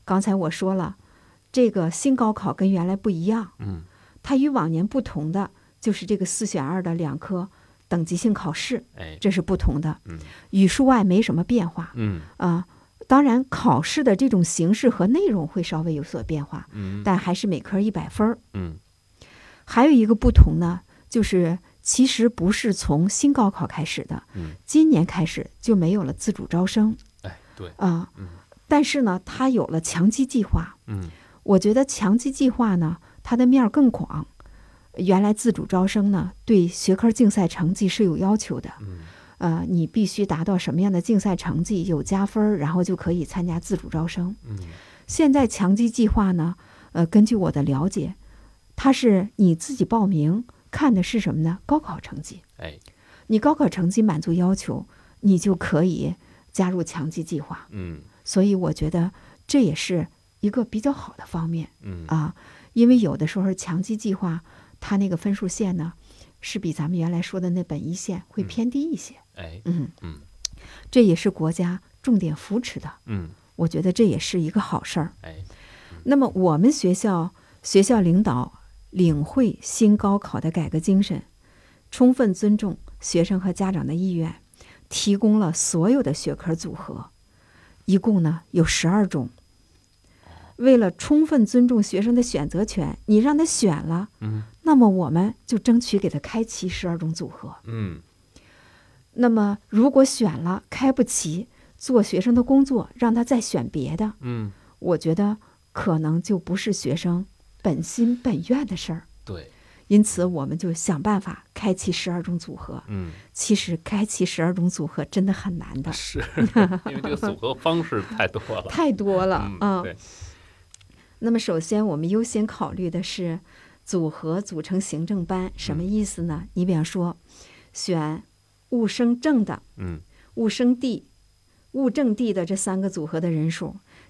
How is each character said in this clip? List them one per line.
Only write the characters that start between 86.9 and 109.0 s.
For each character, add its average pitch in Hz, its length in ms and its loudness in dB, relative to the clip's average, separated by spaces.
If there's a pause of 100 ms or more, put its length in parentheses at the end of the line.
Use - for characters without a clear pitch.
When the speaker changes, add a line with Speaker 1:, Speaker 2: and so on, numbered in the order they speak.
Speaker 1:
一 190 120 2
共 190 260 2
呢 160 180 0 (100)
有 175 120 4
十 - 240 0
二 202 180 4
种。 151 240 -4 (1300)
为 254 200 8
了 208 120 4
充 302 380 4
分 269 180 6
尊 247 220 4
重 233 160 4
学 190 180 0
生 240 140 2
的 247 80 4
选 147 240 -2
择 - 160 0
权， 185 340 -4 (100)
你 208 100 6
让 285 200 4
他 320 60 4
选 190 400 0
了， 170 240 -4 (140)
Speaker 2:
嗯。 107 220 -6 (200)
Speaker 1:
那 320 120 4
么 240 140 8
我 180 200 0
们 180 260 0 (100)
就 226 140 -2
争 240 200 4
取 220 200 -2
给 190 100 -2
他 - 100 -6
开 226 240 -6
启 220 260 -8
十 - 180 -6
二 170 100 -4
种 160 160 -4
组 165 140 -8
合。 - 280 -16 (100)
Speaker 2:
嗯。 104 340 -8 (1200)
Speaker 1:
那 240 120 4
么 208 280 2 (120)
如 226 200 4
果 269 140 6
选 220 340 0
了 175 320 -4
开 262 220 0
不 262 100 2
齐， 175 460 -2 (300)
做 247 260 2
学 180 160 -2
生 240 140 2
的 240 100 4
工 269 220 4
作， 262 300 -2
让 233 180 2
他 233 100 2
再 240 160 0
选 147 300 -4
别 143 260 -6
的， 214 260 -4
Speaker 2:
嗯。 117 300 -6 (280)
Speaker 1:
我 165 180 -2
觉 160 160 0
得 202 240 0 (360)
可 165 260 0
能 160 220 0
就 190 180 -2
不 175 160 -6
是 196 180 -4
学 147 220 -4
生 175 300 -2 (360)
本 160 220 -2
心 233 340 0
本 208 300 -2
愿 269 180 0
的 196 120 -8
事 - 160 -8
儿。 165 100 -12 (200)